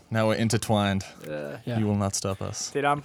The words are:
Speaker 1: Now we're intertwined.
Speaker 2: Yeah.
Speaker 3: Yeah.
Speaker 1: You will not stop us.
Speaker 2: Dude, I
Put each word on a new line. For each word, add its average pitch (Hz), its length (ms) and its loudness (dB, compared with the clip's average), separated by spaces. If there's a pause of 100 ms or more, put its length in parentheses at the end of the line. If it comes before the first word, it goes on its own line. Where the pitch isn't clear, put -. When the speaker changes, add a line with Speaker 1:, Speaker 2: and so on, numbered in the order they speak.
(100)
Speaker 1:
Now 110 180 4
we're 110 80 4
intertwined. 104 680 2 (240)
Speaker 2:
Yeah. 147 380 -8
Speaker 3:
Yeah. 120 120 -2
Speaker 1:
You 110 80 2
will 104 100 2
not 98 180 0
stop 98 260 -4
us. 101 300 -8
Speaker 2:
Dude, 143 160 0
I 143 180 4